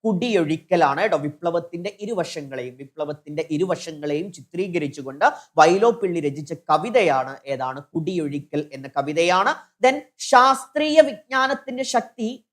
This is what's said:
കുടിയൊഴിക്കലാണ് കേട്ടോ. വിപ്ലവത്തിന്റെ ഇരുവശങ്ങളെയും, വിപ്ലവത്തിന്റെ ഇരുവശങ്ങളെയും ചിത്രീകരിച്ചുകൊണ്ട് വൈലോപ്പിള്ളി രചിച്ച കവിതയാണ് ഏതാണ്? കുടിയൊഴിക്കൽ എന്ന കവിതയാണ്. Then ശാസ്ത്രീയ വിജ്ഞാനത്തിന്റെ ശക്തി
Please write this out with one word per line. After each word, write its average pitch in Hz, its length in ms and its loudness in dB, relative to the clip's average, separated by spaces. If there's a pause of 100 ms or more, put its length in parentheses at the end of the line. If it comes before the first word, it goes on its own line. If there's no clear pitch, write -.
കുടിയൊഴിക്കലാണ് 170 960 2
കേട്ടോ. 196 160 2
വിപ്ലവത്തിന്റെ 170 840 -4
ഇരുവശങ്ങളെയും, 143 760 -8
വിപ്ലവത്തിന്റെ 147 760 -10
ഇരുവശങ്ങളെയും 156 800 -4
ചിത്രീകരിച്ചുകൊണ്ട് 151 920 -6 (340)
വൈലോപ്പിള്ളി 190 640 4
രചിച്ച 147 320 -4
കവിതയാണ് 151 840 0 (100)
ഏതാണ്? 131 360 -6
കുടിയൊഴിക്കൽ 151 920 -6
എന്ന 135 160 -16
കവിതയാണ്. 170 680 0 (320)
Then 285 140 4 (180)
ശാസ്ത്രീയ 269 840 4
വിജ്ഞാനത്തിന്റെ 262 840 0
ശക്തി 233 680 -4